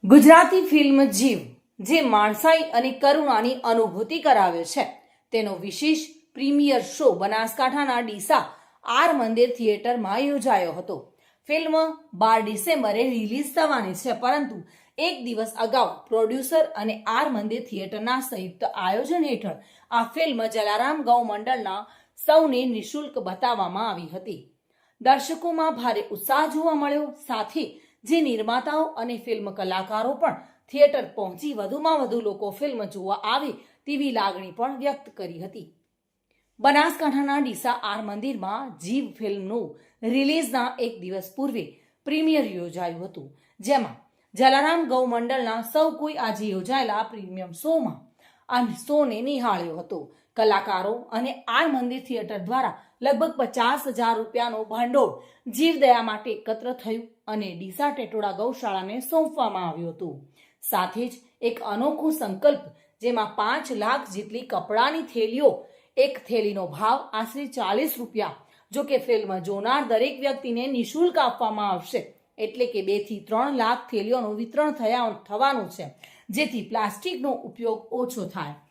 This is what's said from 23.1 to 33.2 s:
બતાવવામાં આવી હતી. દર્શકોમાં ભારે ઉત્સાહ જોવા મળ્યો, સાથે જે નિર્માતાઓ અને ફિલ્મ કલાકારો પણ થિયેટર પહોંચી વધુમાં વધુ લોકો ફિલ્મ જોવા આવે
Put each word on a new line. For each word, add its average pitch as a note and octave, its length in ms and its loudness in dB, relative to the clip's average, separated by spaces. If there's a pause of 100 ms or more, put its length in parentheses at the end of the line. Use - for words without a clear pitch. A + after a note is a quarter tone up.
બતાવવામાં G3 720 -2
આવી F3 240 -8
હતી. F#3 380 -12 (500)
દર્શકોમાં D#4+ 760 2
ભારે A#3 360 -2
ઉત્સાહ C4+ 360 0
જોવા D#4 260 0
મળ્યો, C#4+ 400 -2 (140)
સાથે A#3+ 540 -6 (220)
જે D#4+ 180 2
નિર્માતાઓ B3 640 0
અને A#3+ 340 -6
ફિલ્મ G#3+ 340 -6
કલાકારો G3 640 -2
પણ D#4 200 0 (380)
થિયેટર C#4+ 340 6
પહોંચી G3+ 480 -8
વધુમાં C#4+ 460 0
વધુ A#3 220 -2
લોકો G3+ 380 -4
ફિલ્મ B3+ 240 -4
જોવા F#3+ 320 -4
આવે C4 360 -2 (360)